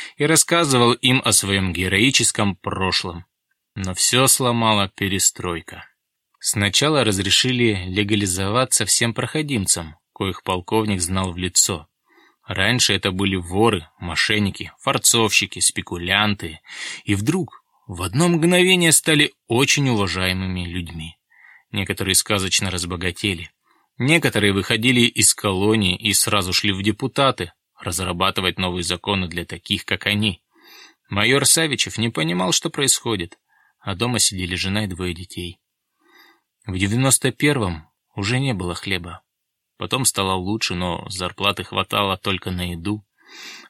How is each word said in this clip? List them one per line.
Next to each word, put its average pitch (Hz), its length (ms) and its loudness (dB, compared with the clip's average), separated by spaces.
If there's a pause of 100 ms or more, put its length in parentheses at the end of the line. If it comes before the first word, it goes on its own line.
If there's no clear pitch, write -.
(180)
и 147 80 0
рассказывал 147 640 4
им 127 320 2
о 113 80 2
своем 95 400 2
героическом 98 840 2
прошлом. 90 720 -4 (500)
Но 92 200 -6
все 127 320 4
сломала 113 680 2
перестройка. - 920 -2 (600)
Сначала 127 580 2
разрешили 101 840 2
легализоваться 101 1000 0
всем 117 300 0
проходимцам, 101 840 -2 (180)
коих 95 280 -4
полковник 98 580 -2
знал 92 320 -2
в 85 60 -10
лицо. 90 500 -2 (580)
Раньше 107 460 2
это 98 200 0
были 95 240 0
воры, 92 520 0 (100)
мошенники, 95 800 -2
форцовщики, 113 840 2
спекулянты. 95 1000 -2 (440)
И 104 100 2
вдруг 139 500 -4 (220)
в 87 160 -8
одно 123 260 2
мгновение 175 640 4
стали 147 400 2 (140)
очень 135 420 2
уважаемыми 92 800 -2
людьми. 82 500 -8 (560)
Некоторые 95 420 -2
сказочно 95 560 0
разбогатели. 87 800 -4 (460)
Некоторые 123 560 2
выходили 117 480 2
из 117 320 2
колонии 101 640 2
и 101 160 -2
сразу 95 400 0
шли 101 200 0
в 95 100 -4
депутаты 120 680 0 (280)
разрабатывать 92 800 -2
новые 90 240 -4
законы 90 460 -2
для 85 180 -8
таких, - 400 -6
как - 200 -4
они. 104 360 0 (640)
Майор 123 380 2
Савичев 147 500 0
не 110 140 0
понимал, 175 420 -2
что - 160 -2
происходит, 117 680 -2 (420)
а 98 140 -6
дома 113 240 -2
сидели 92 360 0
жена 95 300 -2
и 98 40 -6
двое 90 260 -4
детей. 90 440 -12 (1080)
В 92 120 -6
девяносто 123 520 2
первом 104 580 -2 (260)
уже 110 260 -2
не 135 140 0
было 90 200 -4
хлеба. 87 480 -6 (540)
Потом 123 300 -2
стало 95 260 0
лучше, 95 420 -2
но 90 360 -4
зарплаты 92 520 -4
хватало 101 540 -2
только 95 340 -4
на 90 200 -4
еду. 95 340 -6 (640)